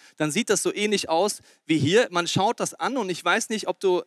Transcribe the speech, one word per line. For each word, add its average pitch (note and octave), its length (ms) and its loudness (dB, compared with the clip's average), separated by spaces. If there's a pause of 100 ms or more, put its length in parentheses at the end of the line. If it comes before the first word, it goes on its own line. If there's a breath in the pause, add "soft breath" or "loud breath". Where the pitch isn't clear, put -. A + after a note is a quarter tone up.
(160 soft breath)
dann D3+ 160 -2
sieht A3 180 0
das F#3+ 140 2
so F3 100 0
ähnlich G#3 340 0
aus F3 340 0 (220 soft breath)
wie D#3+ 140 0
hier. F#3 320 4
Man F3 160 -2
schaut G3 320 0
das F#3+ 160 -4
an A3+ 220 -4
und G#3 120 -2
ich F3 160 -6
weiß F#3+ 260 0
nicht, - 180 -4
ob F3+ 100 -4
du F3+ 280 2